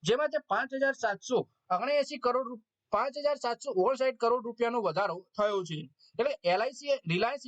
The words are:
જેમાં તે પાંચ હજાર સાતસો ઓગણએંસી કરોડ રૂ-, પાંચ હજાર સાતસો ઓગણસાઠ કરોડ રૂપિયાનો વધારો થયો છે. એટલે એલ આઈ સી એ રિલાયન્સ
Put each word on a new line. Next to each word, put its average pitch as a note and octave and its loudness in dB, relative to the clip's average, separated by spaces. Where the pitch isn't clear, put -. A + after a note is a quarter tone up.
જેમાં C4+ 0
તે D4+ 0
પાંચ B3+ 0
હજાર C4+ 2
સાતસો A3 -2
ઓગણએંસી C#4 0
કરોડ B3 0
રૂ-, A3+ -14
પાંચ B3 -2
હજાર D4 0
સાતસો A#3+ -4
ઓગણસાઠ B3 2
કરોડ A#3 2
રૂપિયાનો A#3 -2
વધારો F3+ 0
થયો G#3 2
છે. E3+ -6
એટલે C4+ 2
એલ F#3+ 4
આઈ C4+ -4
સી C#4+ -4
એ - 2
રિલાયન્સ A3+ 0